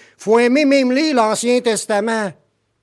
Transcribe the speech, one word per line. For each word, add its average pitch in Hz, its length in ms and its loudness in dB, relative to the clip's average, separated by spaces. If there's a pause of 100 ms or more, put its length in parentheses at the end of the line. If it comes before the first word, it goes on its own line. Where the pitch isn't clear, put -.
(160)
faut 220 220 0
aimer 247 260 2
même 269 280 2
lire 294 240 0
l'Ancien 233 440 0
Testament. 220 720 -4 (500)